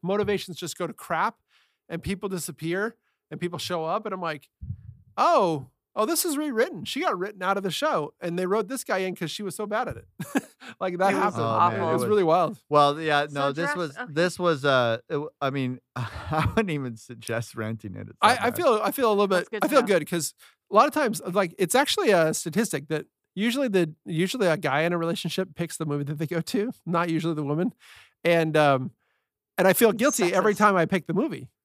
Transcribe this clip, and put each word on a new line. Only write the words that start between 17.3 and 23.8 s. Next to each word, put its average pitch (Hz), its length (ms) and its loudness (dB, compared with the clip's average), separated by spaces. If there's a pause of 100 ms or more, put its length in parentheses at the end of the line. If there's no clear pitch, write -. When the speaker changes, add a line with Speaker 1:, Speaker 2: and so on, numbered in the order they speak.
Speaker 3:
renting 107 400 -8
it. 104 140 -12
It's - 120 -20
that 240 200 4
Speaker 1:
I, 214 60 0
I 247 40 0
Speaker 3:
bad. - 40 -8
Speaker 1:
feel, 254 260 2
I 285 100 -2
feel 254 180 0
a - 40 4
little 202 140 2
bit, 190 120 0
Speaker 2:
That's - 100 -4
good 214 120 -6
Speaker 1:
I - 60 2
Speaker 2:
to - 20 -6
Speaker 1:
feel 269 120 6
Speaker 2:
know. 240 60 0
Speaker 1:
good 170 220 2
'cause 170 240 -4 (380)
a 208 40 0
lot 240 120 8
of - 60 -4
times, 254 280 0 (120)
like, 185 260 0
it's 190 160 2
actually 285 360 2
a 160 220 4
statistic 175 540 -4
that 156 180 -4 (300)
usually 240 320 0
the, 175 260 2 (120)